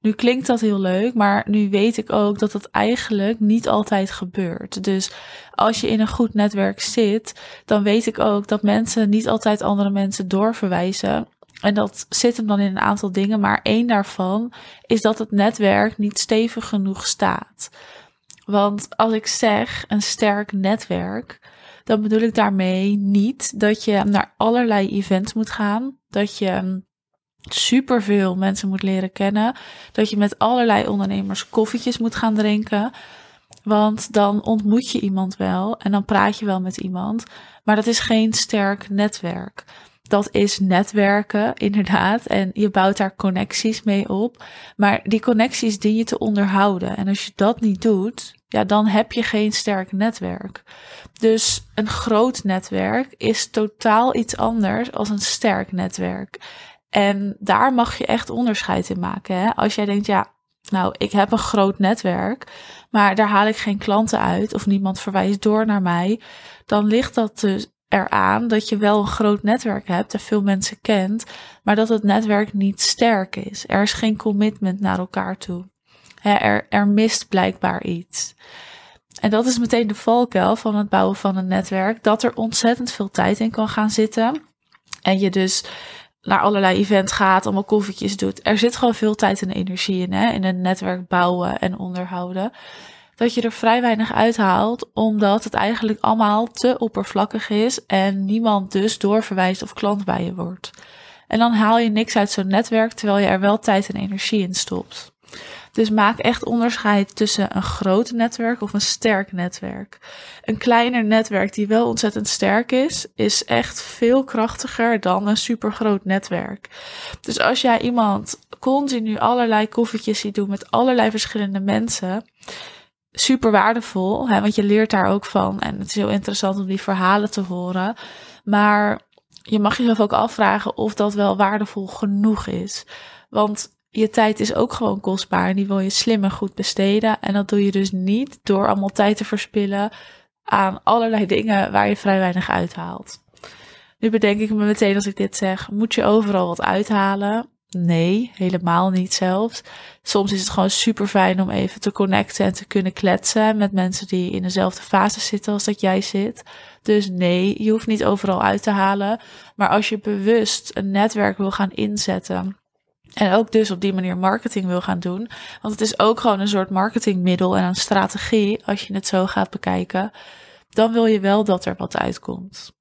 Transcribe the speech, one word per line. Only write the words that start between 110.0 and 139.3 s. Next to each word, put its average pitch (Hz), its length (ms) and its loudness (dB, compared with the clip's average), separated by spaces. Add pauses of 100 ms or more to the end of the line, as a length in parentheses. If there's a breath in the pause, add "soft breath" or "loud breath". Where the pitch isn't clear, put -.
Een 220 160 -4
kleiner 240 460 2
netwerk 214 480 2
die 208 140 -2
wel 220 200 4
ontzettend 226 420 -2
sterk 208 440 0
is, 269 420 0
is 208 300 0
echt - 380 -2
veel 254 420 2
krachtiger 233 760 -2
dan 190 260 0
een 214 100 2
supergroot 220 680 -2
netwerk. 190 640 -4 (520 loud breath)
Dus - 200 -6
als 254 200 2
jij 233 200 2
iemand 214 580 -2 (200)
continu 262 600 0
allerlei 226 500 2
koffietjes 220 500 -2
ziet 208 160 -8
doen 202 140 -2
met 196 220 -8
allerlei 240 400 2
verschillende 208 500 -4
mensen, 202 640 -2 (840 loud breath)
super 254 400 2
waardevol, 208 800 0
hè, 202 120 4
want 214 140 0
je 214 80 2
leert 214 280 4
daar 196 160 2
ook 196 180 0
van. 196 360 -2
En - 180 -6
het 196 100 -8
is - 60 -8
heel 208 160 -2
interessant 202 480 -2
om 196 80 -4
die 190 140 -4
verhalen 196 500 0
te - 100 -4
horen. 185 540 -4 (500 loud breath)
Maar 208 560 2 (420)
je 214 180 0
mag 208 160 2
jezelf 233 240 2
ook 208 120 2
afvragen 208 640 0
of 214 180 -2
dat 208 200 0
wel 202 220 2
waardevol 202 500 -2
genoeg 202 600 0
is. 190 400 -8 (420 loud breath)
Want 208 420 -2 (240)
je 214 160 2
tijd 214 300 2
is 214 140 -2
ook 240 180 0
gewoon 202 280 -2
kostbaar 185 480 -2
en 190 80 0
die 196 100 -2
wil 196 140 -2
je 190 100 -2
slim 214 340 0
en 196 60 2
goed - 240 -6
besteden. 208 640 0
En 196 120 -2
dat 202 160 0
doe 202 160 2
je 196 60 2
dus 196 200 0
niet 196 520 -2
door 196 260 2
allemaal 196 200 0
tijd 208 280 2
te 214 80 -6
verspillen 202 640 -4 (520 loud breath)